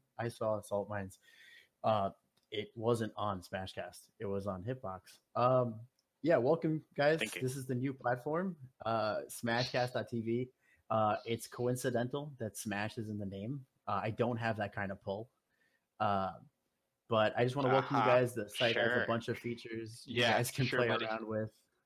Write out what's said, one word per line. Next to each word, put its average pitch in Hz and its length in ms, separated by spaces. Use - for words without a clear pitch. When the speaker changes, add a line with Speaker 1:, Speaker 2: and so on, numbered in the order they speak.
Speaker 1:
I 117 100
saw 110 320
Salt 101 280
Mines, 101 300
uh, 104 260
it 104 240
wasn't 113 420
on 101 260
Smashcast. 95 640
It 110 80
was 98 200
on 92 180
Hitbox." 104 360
Um, 123 380
yeah, 151 160
welcome, 156 440
guys. 151 220
Speaker 2:
Thank - 180
you. - 60
Speaker 1:
This 127 140
is 131 100
the 131 80
new 135 180
platform, 151 640
uh, 107 440
Smashcast 123 640
dot 113 160
T 117 120
V. 117 300
Uh, 107 340
it's 117 220
coincidental 127 920
that 107 180
Smash 104 420
is 107 100
in 104 100
the 104 80
name. 110 380
Uh, 101 160
I 110 80
don't 117 260
have 113 200
that 104 180
kind 98 160
of 98 120
pull. 104 280
Uh, 98 320
but 107 280
I 120 80
just 127 120
wanna 135 140
welcome 131 260
you 117 60
Speaker 2:
Uh-huh. - 160
Speaker 1:
guys. 113 160
The 104 140
site 117 280
has 107 100
a 120 100
Speaker 2:
Sure. 117 100
Speaker 1:
bunch 117 220
of 113 100
features 113 680
you 120 140
Speaker 3:
Yeah, 117 120
Speaker 1:
guys 120 180
can 131 140
Speaker 3:
sure, 127 160
Speaker 1:
play 120 80
Speaker 3:
buddy. 117 180
Speaker 1:
around 110 200
with. 110 240